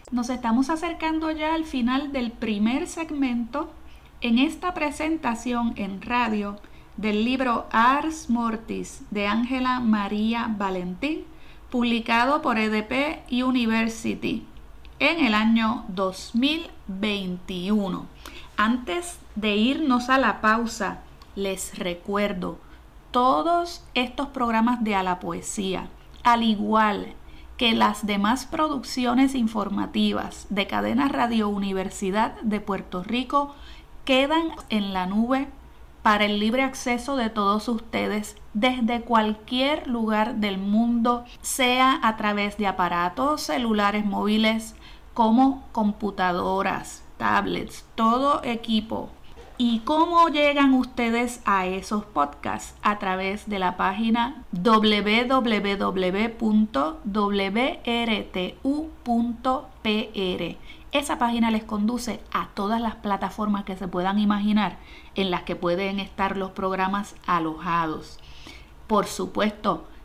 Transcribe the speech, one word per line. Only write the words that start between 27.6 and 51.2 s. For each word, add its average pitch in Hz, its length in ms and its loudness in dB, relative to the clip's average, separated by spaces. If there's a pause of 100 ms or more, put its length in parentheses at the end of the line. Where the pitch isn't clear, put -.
las 214 320 2
demás 208 400 2
producciones 269 880 2
informativas 214 1160 0
de 196 160 -2
Cadena 220 400 2
Radio 233 420 0
Universidad 196 920 -2
de 208 180 0
Puerto 185 440 -6
Rico, 262 520 -2 (500)
quedan 294 460 2 (180)
en 202 240 -2
la 185 140 -2
nube 240 400 2 (560)
para 208 220 6
el 208 140 0
libre 226 220 2
acceso 262 540 -2
de 226 160 0
todos 208 380 0
ustedes 208 640 -2 (180)
desde 240 480 2
cualquier 240 840 0
lugar 220 480 0
del 202 240 0
mundo, 233 680 2 (160)
sea 254 600 4
a 220 140 2
través 208 420 0
de 202 80 2
aparatos 233 760 0
celulares 208 640 2
móviles 214 720 2 (400)
como 254 560 6
computadoras, 190 1300 0 (140)
tablets, - 680 0 (120)
todo 247 480 2
equipo. 220 640 -2 (500)
¿Y 233 200 2
cómo 339 500 6
llegan 285 460 6
ustedes 240 680 0